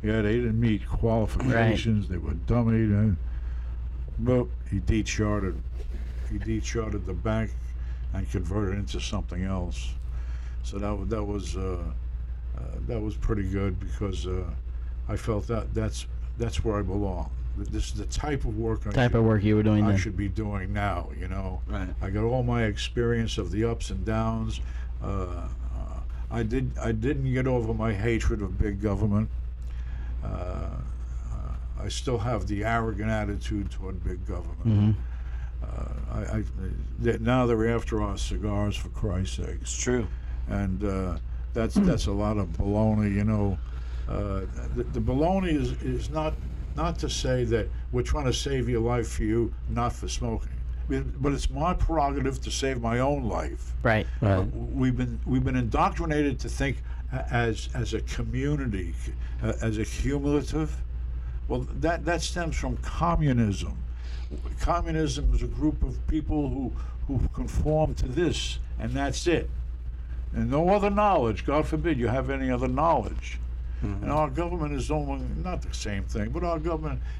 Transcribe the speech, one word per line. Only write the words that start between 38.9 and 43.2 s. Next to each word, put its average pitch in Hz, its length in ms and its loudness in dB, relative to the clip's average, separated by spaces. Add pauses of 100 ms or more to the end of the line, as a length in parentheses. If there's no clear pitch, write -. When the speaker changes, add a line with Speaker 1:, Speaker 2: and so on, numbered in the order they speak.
Speaker 1:
Christ's 95 460 -2
sake. - 260 -4
Speaker 3:
It's - 140 -6
true. 123 300 2 (420)
Speaker 1:
And, 101 360 0
uh, 95 320 0 (380)
that's, 113 220 2
that's 180 300 4
a 104 60 0
lot 104 240 2
of 95 120 0
baloney, 104 680 2
you 101 100 4